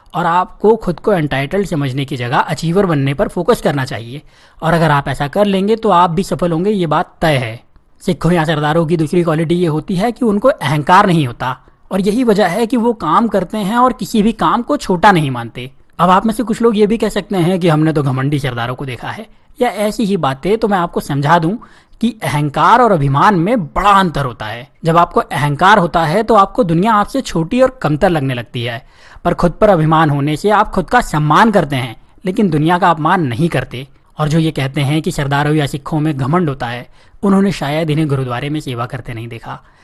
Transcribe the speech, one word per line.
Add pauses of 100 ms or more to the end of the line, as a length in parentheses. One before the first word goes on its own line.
(140)
और
आपको
खुद
को
एंटाइटल्ड
समझने
की
जगह
अचीवर
बनने
पर
फोकस
करना
चाहिए। (360)
और
अगर
आप
ऐसा
कर
लेंगे
तो
आप
भी
सफल
होंगे,
ये
बात
तय
है। (440)
सिखों
या
सरदारों
की
दूसरी
क्वालिटी
ये
होती
है
कि
उनको
अहंकार
नहीं
होता (360)
और
यही
वजह
है
कि
वो
काम
करते
हैं
और
किसी
भी
काम
को
छोटा
नहीं
मानते। (280)
अब
आप
में
से
कुछ
लोग
ये
भी
कह
सकते
हैं
कि
हमने
तो
घमंडी
सरदारों
को
देखा
है (320)
या
ऐसी
ही
बातें,
तो
मैं
आपको
समझा
दूं (440)
कि (140)
अहंकार
और
अभिमान
में
बड़ा
अंतर
होता
है। (180)
जब
आपको
अहंकार
होता
है
तो
आपको
दुनिया
आपसे
छोटी
और (120)
कमतर
लगने
लगती
है, (400)
पर
खुद
पर
अभिमान
होने
से
आप
खुद
का
सम्मान
करते
हैं (300)
लेकिन
दुनिया
का
अपमान
नहीं
करते। (300)
और
जो
ये
कहते
हैं
कि
सरदारों
या
सिखों
में
घमंड
होता
है, (360)
उन्होंने
शायद
इन्हें
गुरुद्वारे
में
सेवा
करते
नहीं
देखा। (240)